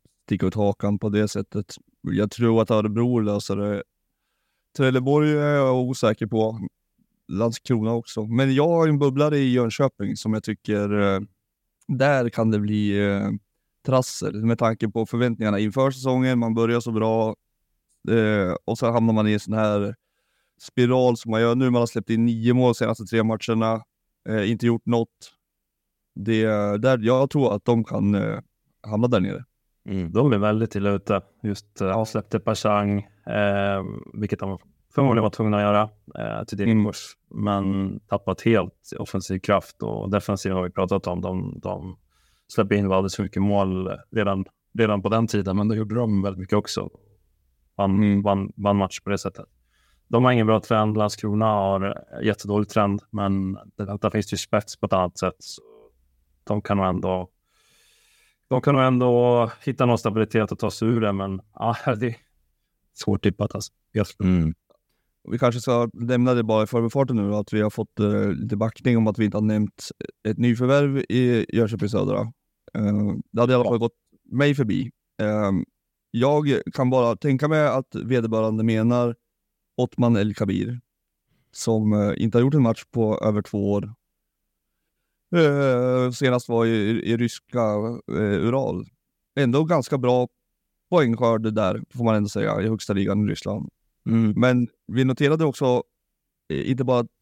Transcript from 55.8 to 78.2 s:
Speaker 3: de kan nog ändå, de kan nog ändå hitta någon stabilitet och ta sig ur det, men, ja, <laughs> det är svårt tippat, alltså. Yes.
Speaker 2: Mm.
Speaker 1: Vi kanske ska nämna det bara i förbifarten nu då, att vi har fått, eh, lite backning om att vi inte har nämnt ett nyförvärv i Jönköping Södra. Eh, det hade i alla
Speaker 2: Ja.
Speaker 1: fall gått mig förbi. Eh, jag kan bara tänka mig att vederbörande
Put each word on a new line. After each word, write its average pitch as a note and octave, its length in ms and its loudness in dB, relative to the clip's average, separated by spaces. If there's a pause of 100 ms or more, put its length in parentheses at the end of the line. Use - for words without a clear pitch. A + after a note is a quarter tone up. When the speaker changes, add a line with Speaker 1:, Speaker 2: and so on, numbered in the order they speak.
Speaker 3:
de G#2 180 -4
kan G2+ 160 -2
nog F#2+ 80 0
ändå, F#2 440 -4 (1200)
de C3 140 -2
kan C#3+ 140 4
nog C3 80 4
ändå B2 680 4 (120)
hitta C3 220 0
någon A#2+ 120 4
stabilitet G#2+ 540 0
och G2+ 80 -10
ta G#2 120 -2
sig - 160 -2
ur A#2 140 2
det, G#2 120 0
men, G2 280 -4 (120)
ja, A2+ 220 -2 (100)
<laughs> B2+ 140 0
det B2 80 -2
är A#2 80 -6 (800)
svårt - 300 -4
tippat, G#2 320 0
alltså. - 180 -12 (200)
Yes. - 260 -2
Speaker 2:
Mm. F2+ 340 2 (800)
Speaker 1:
Vi A#2+ 80 -4
kanske A#2+ 220 0
ska A#2+ 320 0
nämna B2 400 2
det A#2+ 100 2
bara A2 200 2
i G#2 40 -4
förbifarten B2 480 0
nu G2+ 140 0
då, G#2 60 0
att G#2 180 -4
vi G#2+ 80 2
har G#2+ 80 2
fått, - 300 -8
eh, G#2 320 2
lite G2+ 260 -4
backning A2+ 400 0
om A2 100 4
att G#2 120 -2
vi A2 60 2
inte G2+ 120 0
har G#2+ 40 -2
nämnt G#2+ 480 -2 (380)
ett G#2+ 100 -2
nyförvärv B2+ 600 2
i A#2+ 560 2
Jönköping G#2+ 360 0
Södra. G2 300 0 (540)
Eh, G#2 400 0 (180)
det A#2 100 0
hade A#2+ 120 2
i - 20 6
alla B2 100 2
Speaker 2:
Ja. - 40 0
Speaker 1:
fall A#2+ 100 0
gått A#2 160 -2 (360)
mig C#3+ 240 2
förbi. A#2 360 -2 (300)
Eh, G#2+ 300 0 (600)
jag C#3 500 2 (120)
kan B2+ 160 0
bara B2 260 2
tänka C#3 320 0
mig D3+ 200 2
att B2+ 280 -2
vederbörande A2 680 0